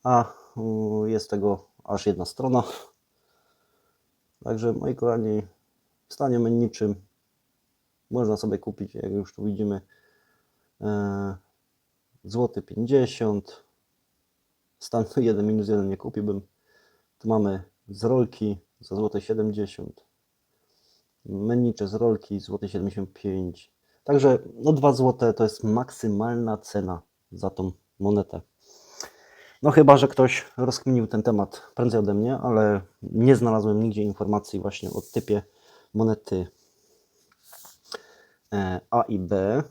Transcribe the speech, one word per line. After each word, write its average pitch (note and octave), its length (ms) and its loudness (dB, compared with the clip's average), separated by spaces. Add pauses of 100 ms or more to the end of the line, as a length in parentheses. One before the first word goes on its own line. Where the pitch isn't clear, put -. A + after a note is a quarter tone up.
A, B2 300 4 (240)
mm, A2 520 -2
jest G#2+ 200 -2
tego G2+ 360 0 (180)
aż - 220 -6
jedna F2+ 200 0
strona. B2 380 0 (1800)
Także, A2+ 300 -2
moi - 220 -4
kochani, A2+ 460 -2 (680)
w - 60 -20
stanie B2 260 0
menniczym A2+ 560 0 (1120)
można A2 280 0
sobie G2+ 200 -4
kupić, G#2+ 380 -10
jak G#2 160 -8
już G2 220 -6
tu G#2 100 -12
widzimy, G2+ 380 -4 (1000)
e, G2+ 560 -4 (840)
złoty A2+ 380 -2
pięćdziesiąt. A#2 1000 -2 (1160)
Stan A2+ 240 -2 (100)
<laughs> - 20 2
jeden G#2+ 300 2
minus G#2+ 200 0
jeden G2+ 220 0
nie G2 80 -6
kupiłbym. G#2 440 -6 (760)
Tu - 100 -8
mamy G2+ 340 0 (260)
z G2 140 -10
rolki A2+ 540 0 (220)
za - 160 -12
złote G#2 260 -2
siedemdziesiąt. G#2+ 840 -6 (1200)
Mennicze A2 600 -2
z F#2+ 60 -8
rolki G#2+ 460 0
złoty G2 300 -8
siedemdziesiąt G2 440 -6
pięć. F#2 580 -8 (320)
Także, C#3 360 4 (140)
no, C#3+ 200 2
dwa C#3 200 4
złote B2 400 2
to A#2 100 2
jest G#2+ 200 -2
maksymalna A2+ 960 -2
cena F#2 440 -6 (300)
za F#2+ 180 -6
tą F#2 220 -6 (280)
monetę. G2 420 -2 (1200)
No, C#3+ 80 6
chyba C#3+ 260 10
że C#3 100 4
ktoś - 380 2 (120)
rozkminił B2 500 0
ten G#2+ 160 -2
temat G#2 380 0 (140)
prędzej A#2 240 2
ode G2+ 140 0
mnie, A#2 240 0
ale G#2+ 440 2 (200)
nie A#2+ 340 6
znalazłem A2 480 2
nigdzie G#2+ 200 -2
informacji G2+ 560 -4
właśnie G2 300 -8
o - 120 -6 (120)
typie G#2 280 -2 (520)
monety, G#2+ 540 -2 (2000)
e, F#2 280 -4 (100)
A A#2+ 100 2
i G#2+ 180 -2
B. G2 520 -2